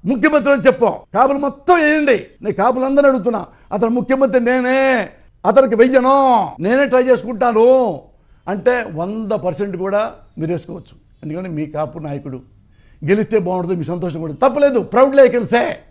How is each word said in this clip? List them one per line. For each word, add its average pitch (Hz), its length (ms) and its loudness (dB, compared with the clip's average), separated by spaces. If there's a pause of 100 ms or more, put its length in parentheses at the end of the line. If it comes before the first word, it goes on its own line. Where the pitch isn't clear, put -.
ముఖ్యమంత్రి 277 480 2
అని 262 80 0
చెప్పు. 233 240 4
కాపులు 240 520 0
మొత్తం 285 380 0
వేయండి. 302 520 2 (140)
నేను 202 120 -6
కాపులందరినీ 262 560 2
అడుగుతున్నా, 220 360 -2 (260)
అతను 214 180 -2
ముఖ్యమంత్రి 254 540 0
నేనే, 254 680 0 (360)
అతనికి 233 300 4
వెయ్యను, 254 720 4 (120)
నేనే 240 260 0
ట్రై 254 180 2
చేసుకుంటాను 240 960 2 (480)
అంటే 208 460 -2
వంద 196 380 -6
పర్సెంట్ 180 460 -4
కూడా 196 340 -4 (260)
మీరు 160 140 -4
వేసుకోవచ్చు. - 460 -10 (260)
ఎందుకంటే 170 260 -10
మీ 151 160 -6
కాపు 151 340 -8
నాయకుడు 143 420 -12 (640)
గెలిస్తే 208 340 0
బాగుంటుంది, 180 360 -4
మీ 165 80 -6
సంతోషం 165 360 -8
కూడా 156 140 -8
తప్పలేదు. 262 640 0
Proudly 269 320 6
I 240 40 2
can 240 140 -2
say 233 200 0 (260)